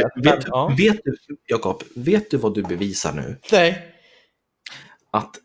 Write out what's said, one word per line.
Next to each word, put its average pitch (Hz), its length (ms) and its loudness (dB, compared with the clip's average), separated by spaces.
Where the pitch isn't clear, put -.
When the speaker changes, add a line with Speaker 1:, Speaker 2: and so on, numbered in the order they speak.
Speaker 1:
rätt. 123 120 -2
Speaker 2:
vet 123 80 -2
Speaker 1:
Men, 139 220 4
ja. 135 300 0
Speaker 2:
du, 196 140 6
vet 208 140 0
du, 131 120 -4
Jakob, 98 360 -2
vet 180 340 0
du 147 60 0
vad 110 180 0
du 104 80 -2
bevisar 90 500 -4
nu? 76 260 -8
Speaker 1:
Nej. 185 360 2
Speaker 2:
Att 107 200 -4